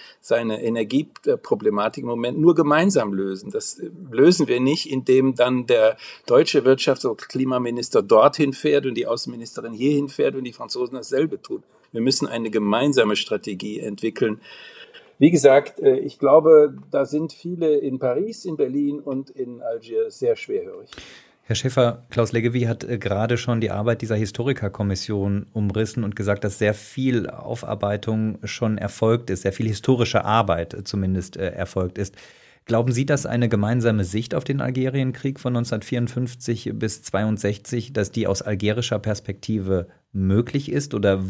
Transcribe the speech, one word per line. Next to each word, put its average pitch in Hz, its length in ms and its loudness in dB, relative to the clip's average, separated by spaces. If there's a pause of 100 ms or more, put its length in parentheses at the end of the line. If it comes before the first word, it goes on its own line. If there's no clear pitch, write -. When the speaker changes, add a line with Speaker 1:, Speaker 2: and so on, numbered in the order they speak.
(200)
Speaker 1:
seine 113 420 -2
Energieproblematik 113 1400 -2
im 120 80 -6
Moment 120 280 -4
nur 160 160 6
gemeinsam 151 600 2
lösen. 95 360 -4
Das - 300 -8 (300)
lösen 147 360 6
wir 123 140 0
nicht, 147 300 0
indem 131 440 4
dann 123 320 2
der 110 300 4 (300)
deutsche 139 400 6
Wirtschafts- 131 400 2
und 113 240 -6
Klimaminister 123 720 0
dorthin 135 500 4
fährt 143 320 0
und 127 100 -4
die 117 120 -4
Außenministerin 117 640 -8
hierhin 139 360 0
fährt 139 260 0
und 131 100 -8
die 123 80 -10
Franzosen 123 440 -8
dasselbe 135 440 -2
tun. 107 220 -10 (300)
Wir 113 100 -4
müssen 131 260 2
eine 117 220 -6
gemeinsame 110 640 2
Strategie 104 640 -6
entwickeln. 107 580 -4 (800)
Wie 151 120 6
gesagt, 143 500 4
äh, 135 160 6
ich 143 220 -6
glaube, 151 580 8 (140)
da 139 160 0
sind 151 260 -4
viele 165 460 -2
in 131 200 -4
Paris, 143 460 -4
in 165 140 -6
Berlin 143 420 -2
und 135 300 -8
in 123 320 -10
Algier 113 480 -4
sehr 117 260 -2
schwerhörig. 92 540 -8 (560)
Speaker 2:
Herr 110 100 0
Schäfer, 123 520 0
Klaus 117 240 0
Leggevi 117 300 0
hat, 113 220 -2
äh, 123 120 -6
gerade 104 400 -2
schon 117 240 -2
die 107 100 -2
Arbeit 107 300 -2
dieser 110 160 -2
Historikerkommission 101 1400 -2
umrissen 107 500 -2
und 104 140 -6
gesagt, 101 260 -2
dass 101 160 -4
sehr 107 140 4
viel 123 560 -2
Aufarbeitung 107 1160 -4
schon 107 340 -4
erfolgt 113 500 0
ist, 95 140 -4
sehr 98 100 0
viel 110 160 -4
historische 117 560 2
Arbeit, 98 480 2
äh, 98 120 -12
zumindest, 95 520 -2
äh, 92 140 -4
erfolgt 92 480 -4
ist. 95 180 -6 (480)
Glauben 120 280 0
Sie, 123 120 0
dass 143 220 0
eine 120 240 0
gemeinsame 110 540 2
Sicht 101 300 -4
auf 139 100 -2
den 135 180 -4
Algerienkrieg 131 760 -2
von 127 140 -4
neunzehnhundertvierundfünfzig 120 1200 -4
bis 110 300 -4
zweiundsechzig, 104 920 -2
dass 104 180 -2
die 110 160 -2
aus 98 140 0
algerischer 104 580 -2
Perspektive 98 920 -2 (260)
möglich 110 580 0
ist? 143 220 -4
Oder 101 240 2 (100)